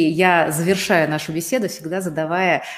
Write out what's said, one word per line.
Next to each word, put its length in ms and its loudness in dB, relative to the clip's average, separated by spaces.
я 420 4
завершаю 580 2
нашу 220 -4
беседу, 380 -2
всегда 320 -6
задавая 640 0